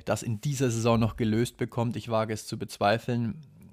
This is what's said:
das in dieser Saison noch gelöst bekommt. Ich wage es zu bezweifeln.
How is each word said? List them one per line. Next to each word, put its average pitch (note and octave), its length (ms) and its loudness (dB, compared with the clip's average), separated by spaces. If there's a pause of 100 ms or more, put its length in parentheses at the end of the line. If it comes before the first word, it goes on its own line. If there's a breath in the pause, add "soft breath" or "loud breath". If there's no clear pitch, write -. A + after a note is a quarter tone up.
das A2 180 -2
in A2 160 -2
dieser C3+ 320 0
Saison A#2 280 4
noch A2 180 2
gelöst A2+ 400 0
bekommt. A#2 400 -2
Ich A#2 120 -8
wage A2 240 0
es - 140 -10
zu A2 100 -8
bezweifeln. A2+ 880 0 (280)